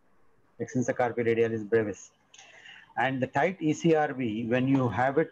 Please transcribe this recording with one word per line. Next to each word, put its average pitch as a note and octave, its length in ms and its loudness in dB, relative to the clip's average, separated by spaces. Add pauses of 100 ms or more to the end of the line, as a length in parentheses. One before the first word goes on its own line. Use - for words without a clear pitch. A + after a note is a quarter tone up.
(600)
Extensor B2 340 -2
carpi A#2+ 360 -2
radialis A2+ 400 0
brevis. G#2+ 420 0 (840)
And C3 240 0
the B2+ 60 0
tight F3 320 0
E D#3 140 0
C D#3+ 220 2
R D3+ 180 2
B, A#2+ 340 -4
when B2+ 200 2
you C3+ 220 2
have B2+ 280 0
it D#3 140 0